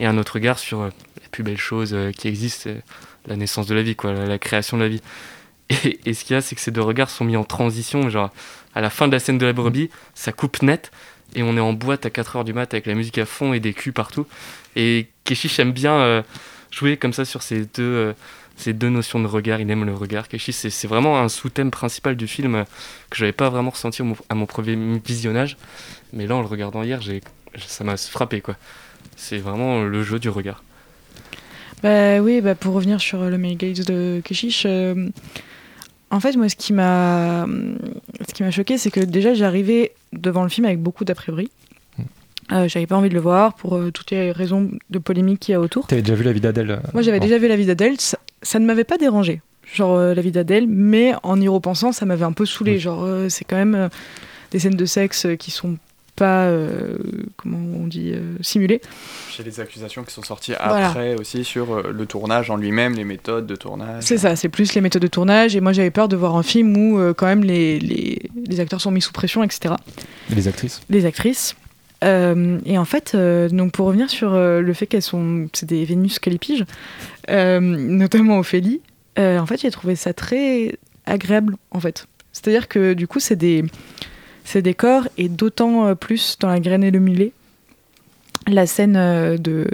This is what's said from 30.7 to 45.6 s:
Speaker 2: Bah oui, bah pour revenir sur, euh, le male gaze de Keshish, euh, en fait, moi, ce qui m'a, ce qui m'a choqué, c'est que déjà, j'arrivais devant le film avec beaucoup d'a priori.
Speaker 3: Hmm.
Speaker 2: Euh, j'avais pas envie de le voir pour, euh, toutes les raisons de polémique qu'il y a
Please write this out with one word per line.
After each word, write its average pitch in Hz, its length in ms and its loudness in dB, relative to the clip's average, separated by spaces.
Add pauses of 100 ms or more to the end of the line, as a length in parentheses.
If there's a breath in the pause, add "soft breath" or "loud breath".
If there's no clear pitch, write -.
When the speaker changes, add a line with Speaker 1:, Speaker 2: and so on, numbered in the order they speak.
Speaker 2:
Bah 202 380 4
oui, 233 200 4
bah 196 140 2
pour 185 200 -2
revenir 196 260 2
sur, 185 200 -4
euh, 180 100 -2
le 185 80 0
male 175 180 -2
gaze 185 280 -4
de 180 400 -2
Keshish, 226 420 -4
euh, 185 420 0 (1000 loud breath)
en 202 100 0
fait, 262 160 2
moi, 220 120 4
ce - 80 -2
qui - 160 -4
m'a, 175 720 2 (800)
ce - 60 -14
qui - 100 -6
m'a 185 80 0
choqué, 202 280 0
c'est 214 120 -2
que 196 100 0
déjà, 190 340 2
j'arrivais 208 580 2 (200)
devant 180 320 -2
le 175 40 0
film 226 180 0
avec 180 140 0
beaucoup 180 240 -4
d'a 185 100 -2
priori. 175 360 -6 (480)
Speaker 3:
Hmm. 120 40 -8 (500)
Speaker 2:
Euh, 185 160 2
j'avais 170 180 -2
pas 190 100 0
envie 196 120 4
de 175 60 2
le 170 60 2
voir 185 340 4
pour, 180 220 -4
euh, 175 140 -2
toutes - 220 -10
les 185 200 0
raisons 185 380 0 (180)
de 190 100 -4
polémique 190 420 2
qu'il 208 120 -2
y - 40 4
a 175 40 4